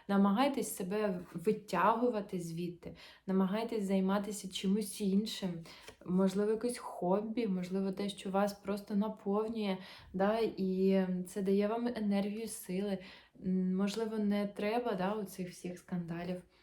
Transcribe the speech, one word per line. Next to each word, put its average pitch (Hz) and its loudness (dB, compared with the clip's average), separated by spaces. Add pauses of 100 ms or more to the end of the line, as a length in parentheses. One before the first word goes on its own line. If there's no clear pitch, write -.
Намагайтесь 202 4
себе 196 0 (140)
витягувати 208 2
звідти, 165 -6 (320)
намагайтесь 202 2
займатися 196 0
чимось 202 0
іншим, 196 2 (560)
можливо, 190 2
якесь 240 -2
хобі, 214 0
можливо, 190 -2
те, 202 -4
що - -10
вас 202 2
просто 208 -6
наповнює, 208 -2 (360)
да, 202 2 (180)
і 190 4 (220)
це 208 -6
дає 196 4
вам 233 0
енергію, 208 0
сили. 196 -4 (480)
М, 185 2
можливо, 208 0
не 202 2
треба, 214 0
да, 185 0
оцих 196 -6
всіх 175 -10
скандалів, 175 -6 (220)